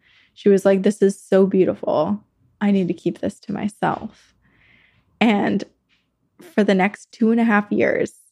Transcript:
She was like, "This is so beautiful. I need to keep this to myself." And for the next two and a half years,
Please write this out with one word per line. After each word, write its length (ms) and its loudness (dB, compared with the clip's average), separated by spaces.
She 140 -4
was 160 4
like, 200 2
"This 180 -2
is 180 0
so 260 2
beautiful. 760 -2
I 100 0
need 160 0
to 60 -4
keep 260 -6
this 220 -8
to 100 -14
myself." 840 -8
And 440 0
for 240 -2
the 120 0
next 360 -2
two 200 0
and 100 0
a 20 0
half 280 0
years, 420 -2